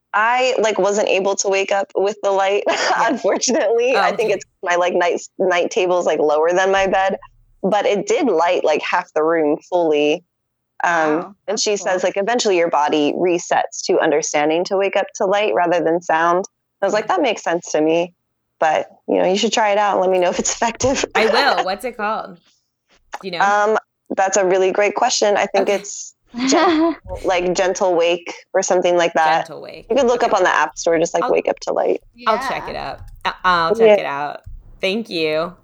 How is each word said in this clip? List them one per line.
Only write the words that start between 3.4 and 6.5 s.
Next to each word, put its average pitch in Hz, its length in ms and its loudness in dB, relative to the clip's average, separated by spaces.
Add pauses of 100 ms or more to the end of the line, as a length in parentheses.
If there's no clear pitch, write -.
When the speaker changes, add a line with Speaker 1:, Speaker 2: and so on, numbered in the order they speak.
Speaker 2:
Oh, 208 60 2
Speaker 1:
I 190 160 4
think 220 140 0
Speaker 2:
okay. - 60 2
Speaker 1:
it's - 80 -8 (180)
my, 180 140 0
like, 180 180 2
night, 175 260 0 (180)
night 180 320 0
table's, 180 360 0
like, 160 120 0
lower 151 320 2